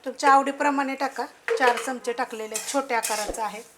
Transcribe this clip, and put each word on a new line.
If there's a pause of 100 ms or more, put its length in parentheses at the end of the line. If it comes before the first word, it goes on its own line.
तुमच्या
आवडीप्रमाणे
टाका. (320)
चार
चमचे
टाकलेले, (180)
छोट्या
आकाराचं
आहे. (160)